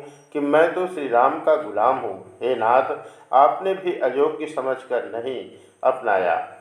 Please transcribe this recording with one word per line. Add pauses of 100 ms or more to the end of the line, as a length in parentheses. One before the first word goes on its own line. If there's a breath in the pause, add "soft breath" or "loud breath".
(320 loud breath)
कि
मैं
तो
श्री
राम
का
गुलाम
हूँ। (240)
हे
नाथ, (380 loud breath)
आपने
भी
अयोग्य
समझकर
नहीं (400 loud breath)
अपनाया (240)